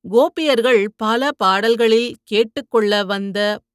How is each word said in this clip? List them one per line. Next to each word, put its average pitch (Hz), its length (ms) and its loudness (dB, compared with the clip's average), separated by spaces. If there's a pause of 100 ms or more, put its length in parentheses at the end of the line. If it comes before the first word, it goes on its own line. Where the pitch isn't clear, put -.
(100)
கோபியர்கள் 247 760 2 (100)
பல 240 360 -2
பாடல்களில் 226 840 0 (140)
கேட்டுக்கொள்ள 214 760 -2
வந்த 202 540 -4 (140)